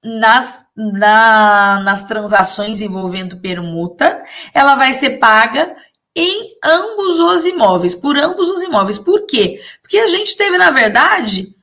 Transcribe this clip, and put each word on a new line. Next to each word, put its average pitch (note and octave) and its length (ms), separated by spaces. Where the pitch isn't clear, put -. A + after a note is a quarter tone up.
nas, A3+ 600
na, G#3 1080
nas G3 200
transações G#3 800
envolvendo F#3 600
permuta, F3 840
ela C#4 220
vai C4 180
ser C4 240
paga A#3 580
em F#4 480
ambos F#4 560
os E4+ 280
imóveis, F3+ 480
por C#4+ 200
ambos F4 320
os F4+ 140
imóveis. G#3 380
Por G#4 260
quê? G#3 340
Porque - 160
a A4 100
gente G4 300
teve, G4+ 200
na F4+ 120
verdade G#3+ 920